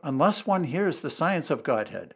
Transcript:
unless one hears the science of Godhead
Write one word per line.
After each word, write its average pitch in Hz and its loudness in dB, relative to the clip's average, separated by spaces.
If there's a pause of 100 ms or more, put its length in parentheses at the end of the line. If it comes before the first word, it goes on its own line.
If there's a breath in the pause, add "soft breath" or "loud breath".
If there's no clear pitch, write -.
unless 151 2
one 190 2
hears 160 0
the 143 -6
science 170 0
of 135 -2
Godhead 107 -2